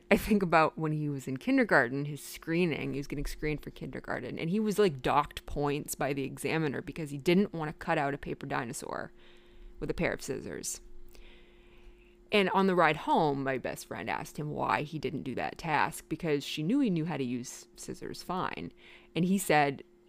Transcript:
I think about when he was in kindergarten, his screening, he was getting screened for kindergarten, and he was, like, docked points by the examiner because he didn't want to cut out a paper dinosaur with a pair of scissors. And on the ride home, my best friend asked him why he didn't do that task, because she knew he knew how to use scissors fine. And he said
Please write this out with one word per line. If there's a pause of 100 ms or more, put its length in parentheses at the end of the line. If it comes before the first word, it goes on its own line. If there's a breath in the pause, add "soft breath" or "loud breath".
(120)
I
think
about
when
he
was
in
kindergarten,
his
screening,
he
was
getting
screened
for
kindergarten,
and
he
was,
like,
docked
points
by
the
examiner
because
he
didn't
want
to
cut
out
a
paper
dinosaur (680 loud breath)
with
a
pair
of
scissors. (1500 loud breath)
And
on
the
ride
home,
my
best
friend
asked
him
why
he
didn't
do
that
task,
because
she
knew
he
knew
how
to
use
scissors
fine. (440 loud breath)
And
he
said (260)